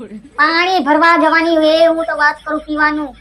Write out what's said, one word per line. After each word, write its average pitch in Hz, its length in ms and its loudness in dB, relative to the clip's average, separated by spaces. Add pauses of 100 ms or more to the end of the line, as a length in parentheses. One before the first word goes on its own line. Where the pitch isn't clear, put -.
(360)
પાણી 330 480 0
ભરવા 311 320 2
જવાની 330 400 2
હોય, 311 300 2
હું 330 180 0
તો 320 120 -6
વાત 294 200 0 (100)
કરું 302 140 -6
પીવાનું. 302 600 -4